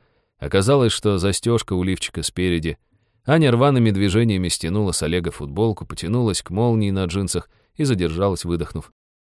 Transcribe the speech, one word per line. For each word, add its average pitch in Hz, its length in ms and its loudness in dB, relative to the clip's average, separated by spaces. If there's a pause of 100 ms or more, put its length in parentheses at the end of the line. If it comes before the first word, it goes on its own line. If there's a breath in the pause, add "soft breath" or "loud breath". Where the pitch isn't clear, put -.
(380)
Оказалось, 110 540 2
что 101 260 0
застежка 101 540 -2
у 90 100 0
лифчика 92 400 -4
спереди. 85 560 -2 (480)
Аня 151 240 4
рваными 120 400 4
движениями 98 580 2
стянула 90 440 -2
с - 100 -4
Олега 82 280 -2
футболку, 82 560 -4
потянулась 107 560 -2
к - 80 -14
молнии 110 400 2
на 95 160 0
джинсах 90 440 -4 (240)
и 156 100 -2
задержалась, 90 600 0
выдохнув: 85 480 -6 (340)